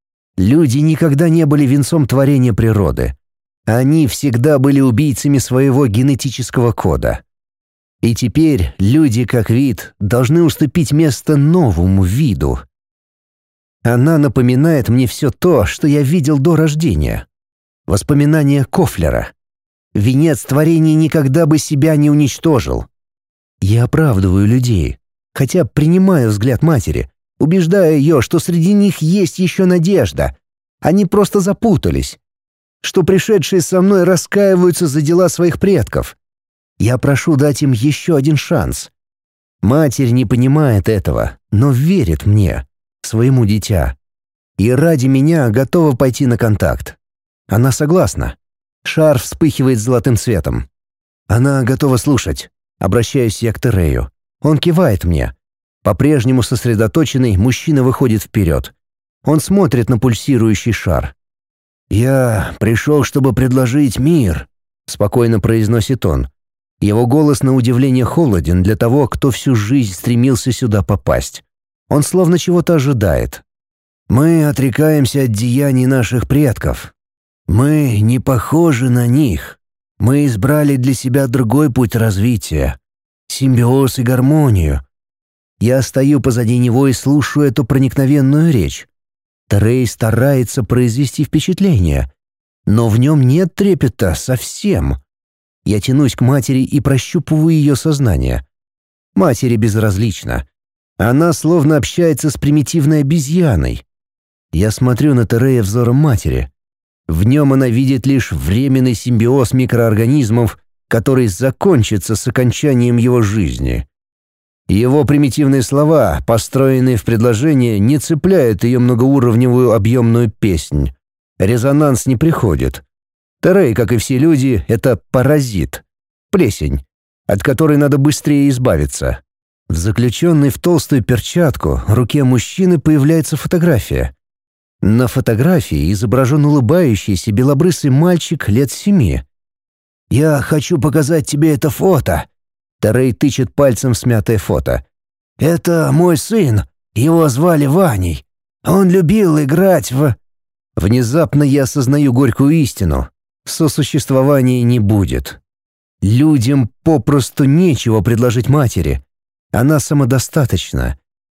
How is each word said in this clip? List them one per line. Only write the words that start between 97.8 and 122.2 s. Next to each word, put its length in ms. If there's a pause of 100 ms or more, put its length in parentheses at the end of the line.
Матери 400
безразлично. 920 (480)
Она 360
словно 440
общается 540
с 40
примитивной 640
обезьяной. 840 (680)
Я 180
смотрю 440
на 120
Терея 360
взором 340
матери. 560 (560)
В 160
нём 280
она 160
видит 380
лишь 240
временный 640
симбиоз 600
микроорганизмов, 1040 (300)
который 400
закончится 880
с 140
окончанием 680
его 240
жизни. 680 (800)
Его 360
примитивные 580
слова, 640
построенные 680
в 80
предложение, 760
не 180
цепляют 640
её 160
многоуровневую 920
объёмную 580
песнь. 600 (460)
Резонанс 680
не 100
приходит. 680 (580)